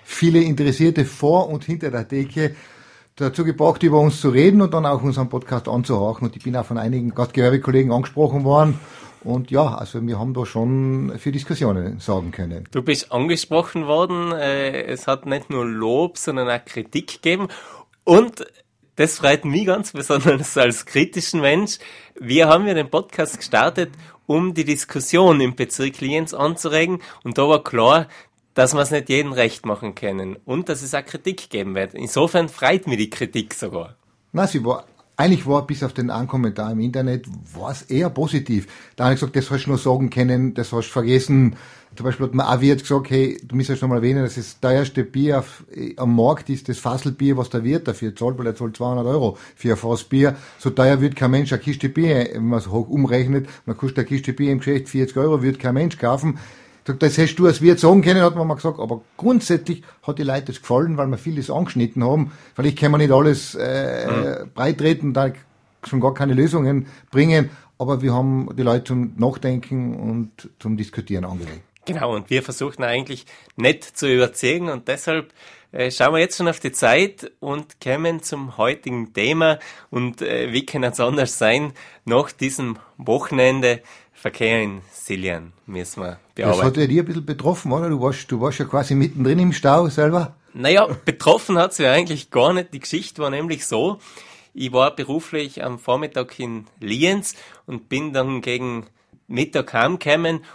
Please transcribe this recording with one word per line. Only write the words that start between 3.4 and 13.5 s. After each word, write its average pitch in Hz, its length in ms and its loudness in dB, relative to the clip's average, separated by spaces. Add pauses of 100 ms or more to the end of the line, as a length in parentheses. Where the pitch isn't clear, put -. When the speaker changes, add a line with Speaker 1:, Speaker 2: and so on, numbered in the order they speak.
Speaker 1:
gebracht, 156 400 2
über 151 160 6
uns 147 200 2
zu 143 100 2
reden 175 300 6
und 175 140 2
dann 160 120 0
auch 139 180 0
unseren 131 240 -2
Podcast 123 400 -6
anzuhören. 113 580 -2
Und 107 80 -6
ich - 80 -20
bin 127 140 -6
auch 120 100 -4
von 120 100 -6
einigen 120 380 -4
Gastgewerbekollegen 131 800 2
angesprochen 139 500 0
worden. 147 380 4 (420)
Und 123 300 -4
ja, 131 240 2
also - 280 -8
wir 117 140 -4
haben 123 160 -4
da 123 100 -4
schon 131 720 -2
für 143 120 -6
Diskussionen 113 680 -4
sorgen 92 320 -4
können. 85 400 -10
Speaker 2:
Du 131 100 -4
bist 135 300 -4
angesprochen 165 720 -2